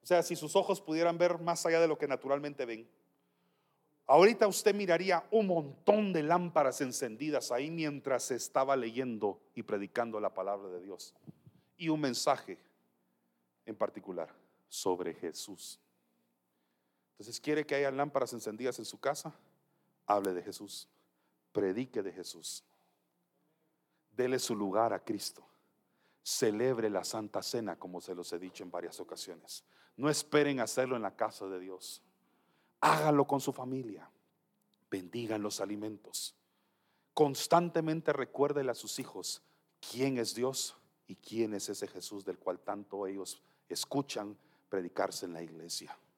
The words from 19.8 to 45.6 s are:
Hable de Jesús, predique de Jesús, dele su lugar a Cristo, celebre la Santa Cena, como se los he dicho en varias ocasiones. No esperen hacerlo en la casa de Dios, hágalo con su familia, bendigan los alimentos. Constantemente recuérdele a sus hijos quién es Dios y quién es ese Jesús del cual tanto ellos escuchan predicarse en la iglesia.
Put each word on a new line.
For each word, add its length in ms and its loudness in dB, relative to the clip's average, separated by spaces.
Hable 260 4
de 100 -2
Jesús, 460 -12
predique 500 0
de 80 -6
Jesús, 540 -12
dele 300 2
su 160 -2
lugar 360 2
a 120 -4
Cristo, 420 -8
celebre 680 2
la 140 -2
Santa 380 -6
Cena, 360 -4
como 220 -10
se 140 -10
los 180 -8
he 60 -6
dicho 240 -12
en 80 -12
varias 300 -8
ocasiones. 640 -14
No 120 0
esperen 520 2
hacerlo 360 0
en 60 -2
la 140 -4
casa 300 -4
de 140 -8
Dios, 420 -14
hágalo 460 6
con 140 2
su 120 -2
familia, 580 -6
bendigan 520 -4
los 180 -4
alimentos. 760 -6
Constantemente 960 2
recuérdele 580 0
a 40 -2
sus 240 -8
hijos 440 -10
quién 280 0
es 160 -2
Dios 420 -2
y 100 -16
quién 380 -2
es 140 -4
ese 200 -6
Jesús 360 -12
del 140 -6
cual 220 -4
tanto 460 -6
ellos 360 -8
escuchan 680 -4
predicarse 580 -2
en 60 -8
la 100 -10
iglesia. 540 -12